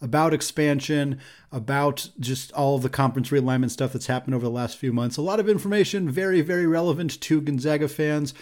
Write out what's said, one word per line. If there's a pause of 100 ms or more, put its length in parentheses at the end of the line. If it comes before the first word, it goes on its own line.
about
expansion, (320)
about (100)
just
all
of
the
conference
realignment
stuff
that's
happened
over
the
last
few
months.
A
lot
of
information,
very,
very
relevant
to
Gonzaga
fans.